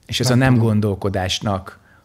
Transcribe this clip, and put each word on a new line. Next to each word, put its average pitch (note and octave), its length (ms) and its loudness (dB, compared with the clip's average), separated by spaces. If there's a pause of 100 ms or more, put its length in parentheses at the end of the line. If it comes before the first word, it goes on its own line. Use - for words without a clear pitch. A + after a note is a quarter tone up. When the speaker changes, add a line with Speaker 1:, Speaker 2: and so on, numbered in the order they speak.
Speaker 1:
És - 140 -6
ez A#2 100 0
a B2 40 4
nem B2 40 4
Speaker 2:
Nem C3 140 4
tudom. A2+ 160 4
Speaker 1:
gondolkodásnak G2 1080 -2 (260)